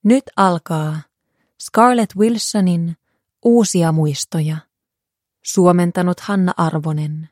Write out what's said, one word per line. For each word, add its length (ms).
Nyt 200
alkaa 640
Scarlett 540
Wilsonin 840
Uusia 460
muistoja. 680
Suomentanut 760
Hanna 380
Arvonen. 760